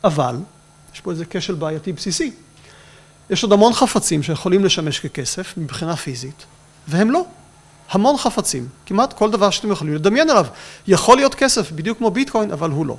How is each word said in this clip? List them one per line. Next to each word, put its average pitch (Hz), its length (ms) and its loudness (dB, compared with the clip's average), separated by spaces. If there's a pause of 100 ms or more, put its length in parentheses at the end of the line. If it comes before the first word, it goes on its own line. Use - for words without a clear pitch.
אבל, 147 320 0 (580)
יש - 60 -18
פה 190 100 -10
איזה 165 200 -8
כשל - 240 -6
בעייתי 156 380 -6
בסיסי. 214 400 -6 (960)
יש - 120 -2
עוד 208 100 2
המון 214 200 6
חפצים 185 500 0
שיכולים 180 420 0
לשמש 160 360 -2
ככסף 156 560 -8
מבחינה 165 400 -6
פיזית, 131 480 -10 (440)
והם 190 220 2
לא. 349 140 0 (680)
המון 247 260 4
חפצים, 143 520 -2 (180)
כמעט 226 260 0
כל - 180 0
דבר 202 200 4
שאתם 208 220 -2
יכולים 151 220 -4
לדמיין 214 360 2
עליו, 196 160 4 (400)
יכול 208 300 6
להיות 277 180 2
כסף, 240 380 0
בדיוק 165 260 -4
כמו 226 120 0
ביטקוין, 220 400 -2
אבל 160 200 -2
הוא 147 160 -2
לא. 120 120 -6